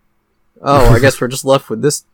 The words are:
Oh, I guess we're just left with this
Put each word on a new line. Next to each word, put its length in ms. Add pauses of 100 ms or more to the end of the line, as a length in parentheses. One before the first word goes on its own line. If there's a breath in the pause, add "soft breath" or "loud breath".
(640)
Oh, 320
I 40
guess 220
we're 80
just 160
left 240
with 140
this 320